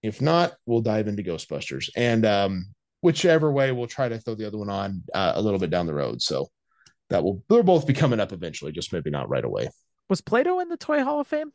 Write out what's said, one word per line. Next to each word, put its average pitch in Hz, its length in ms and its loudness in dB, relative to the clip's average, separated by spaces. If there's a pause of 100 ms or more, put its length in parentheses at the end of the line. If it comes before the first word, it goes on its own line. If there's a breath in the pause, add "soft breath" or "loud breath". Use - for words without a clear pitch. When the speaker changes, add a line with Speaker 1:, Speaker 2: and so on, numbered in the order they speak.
Speaker 1:
If 107 180 -6
not, 170 320 4 (120)
we'll 117 160 2
dive 107 260 0
into 104 160 -4
Ghostbusters. 71 720 -6
And, 113 300 2
um, 98 480 0 (260)
whichever 160 520 4
way, 135 200 2
we'll 120 160 -4
try 127 220 -4
to 113 100 -6
throw 110 160 -6
the 107 120 -8
other 107 100 -8
one 101 120 -6
on, 98 340 -4 (100)
uh, 95 220 2
a 90 60 -2
little 104 180 2
bit 90 100 -2
down 87 160 0
the 80 80 -2
road. 62 280 -4
So 69 280 -2 (600 soft breath)
that 87 140 0
will, 95 260 -2
they'll 233 120 8
both 175 240 6
be 143 80 2
coming 123 260 2
up 95 120 -2
eventually, 82 400 -10
just 85 220 -8
maybe 76 160 -4
not 69 200 -4
right 67 140 0
away. 57 260 -4 (400)
Speaker 2:
Was 190 120 0
Play-Doh 311 400 0
in 339 80 -6
the 339 80 -8
Toy 294 260 -2
Hall 294 160 -2
of 285 80 -4
Fame? 302 280 -4